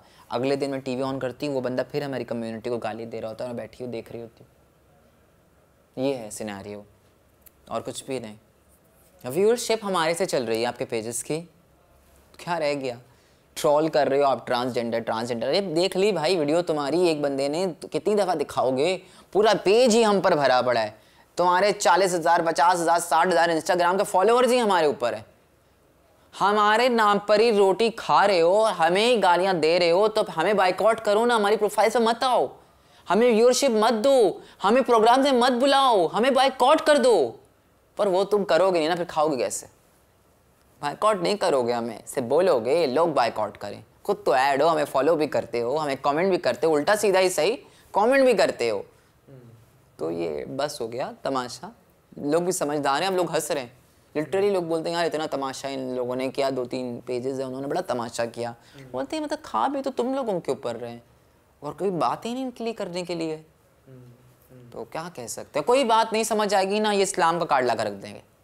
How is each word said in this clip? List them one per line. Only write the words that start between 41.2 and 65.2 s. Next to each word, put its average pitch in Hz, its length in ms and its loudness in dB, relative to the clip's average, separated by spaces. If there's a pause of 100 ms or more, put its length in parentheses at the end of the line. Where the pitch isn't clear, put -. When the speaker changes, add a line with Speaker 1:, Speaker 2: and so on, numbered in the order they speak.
Speaker 1:
नहीं 190 140 0
करोगे 135 360 0
हमें, 117 340 -6
सिर्फ 127 200 -6
बोलोगे 147 600 2
लोग 151 280 2
बायकॉट 110 420 -2
करें। 104 280 -14 (200)
खुद 202 220 -4
तो 156 100 4
ऐड 135 260 2
हो, 165 60 4
हमें 151 160 0
फॉलो 143 320 2
भी 151 100 -2
करते 120 340 -4
हो, 123 160 -2
हमें 147 200 -4
कमेंट 151 340 0
भी 175 80 0
करते 127 280 -2
हो, 165 60 2
उल्टा 151 240 2
सीधा 202 220 2
ही 185 100 4
सही, 180 280 -2 (380)
कमेंट 254 320 4
भी 247 80 4
करते 120 340 0
हो। 104 180 -4 (1120)
तो 160 120 -6
ये 170 340 -6
बस 139 360 -6
हो 117 80 -6
गया 147 260 -8 (100)
तमाशा। 135 520 -8 (420)
लोग 160 260 0
भी 180 80 -2
समझदार 147 500 -2
हैं, 190 80 -2
अब 185 60 -2
लोग 175 140 -2
हंस 160 200 -4
रहे 143 140 -4
हैं। 120 80 -16 (440)
Literally 190 360 -2
लोग 180 160 -2
बोलते 165 220 -4
हैं, 170 60 -4
"यार, 170 100 0
इतना 151 200 -4
तमाशा 139 420 -8
इन 131 280 -8
लोगों 123 200 -4
ने 131 120 -4
किया, 135 220 -2
दो 131 140 -4
तीन 123 420 -8
पेजेस 127 320 -6
हैं, 135 80 -6
उन्होंने 131 200 -8
बड़ा 135 140 -4
तमाशा 117 460 -6
किया।" 117 280 -8 (200)
Speaker 2:
हम्म। 135 180 -20
Speaker 1:
बोलते 269 240 -8
हैं, 311 60 -6
"मतलब, 302 220 -8
खा 226 240 -2
भी 277 140 -6
तो 269 80 -6
तुम 254 240 -4
लोगों 226 260 -4
के 143 120 -4
ऊपर 117 240 -8
रहे 117 140 -12
हैं 117 120 -18 (600)
और 147 100 -10
कोई 190 180 -4
बात 175 360 -4
ही 233 80 -8
नहीं 262 100 -6
इनके 247 200 -10
लिए 226 80 -6
करने 185 300 -8
के 175 120 -8
लिए।" 165 200 -6
Speaker 2:
हम्म, - 640 -20
हम्म। 123 720 -20
Speaker 1:
तो 117 140 -12
क्या 165 320 -10
कह 123 100 -12